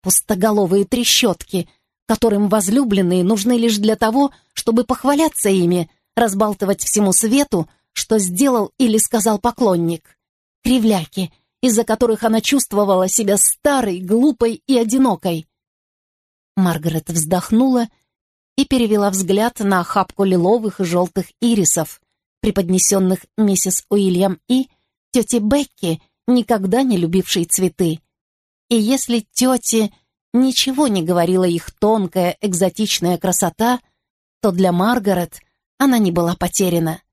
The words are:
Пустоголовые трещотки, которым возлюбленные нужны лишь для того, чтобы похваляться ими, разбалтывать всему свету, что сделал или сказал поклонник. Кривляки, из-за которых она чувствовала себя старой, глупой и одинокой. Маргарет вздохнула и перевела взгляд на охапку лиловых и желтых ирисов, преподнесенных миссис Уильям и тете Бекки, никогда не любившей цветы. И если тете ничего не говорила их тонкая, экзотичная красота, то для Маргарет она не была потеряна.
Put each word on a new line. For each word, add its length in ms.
Пустоголовые 840
трещотки, 800
которым 400
возлюбленные 760
нужны 340
лишь 220
для 180
того, 340
чтобы 320
похваляться 640
ими, 400
разбалтывать 680
всему 280
свету, 580
что 260
сделал 580
или 200
сказал 420
поклонник. 760
Кривляки, 680
из-за 220
которых 400
она 180
чувствовала 680
себя 300
старой, 640
глупой 680
и 100
одинокой. 720
Маргарет 540
вздохнула 800
и 80
перевела 440
взгляд 500
на 220
охапку 420
лиловых 560
и 60
желтых 420
ирисов, 600
преподнесенных 840
миссис 520
Уильям 580
и 220
тете 280
Бекки, 640
никогда 560
не 140
любившей 480
цветы. 540
И 60
если 580
тете 580
ничего 540
не 160
говорила 400
их 280
тонкая, 680
экзотичная 760
красота, 640
то 100
для 200
Маргарет 680
она 200
не 140
была 240
потеряна. 640